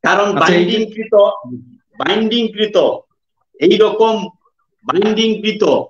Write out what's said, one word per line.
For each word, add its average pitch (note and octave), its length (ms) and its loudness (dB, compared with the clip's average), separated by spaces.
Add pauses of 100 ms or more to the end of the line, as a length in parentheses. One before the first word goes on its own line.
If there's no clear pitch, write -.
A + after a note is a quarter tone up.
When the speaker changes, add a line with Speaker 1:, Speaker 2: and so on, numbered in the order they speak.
Speaker 1:
কারণ G3 360 0
Speaker 2:
আচ্ছা, E3+ 160 2
এই F3 120 2
যে A3 120 -2
Speaker 1:
বাইন্ডিংকৃত, A3 380 -4 (840)
বাইন্ডিংকৃত, G#3+ 760 -2 (800)
এইরকম G#3 680 2 (560)
বাইন্ডিংকৃত G#3 800 -2 (260)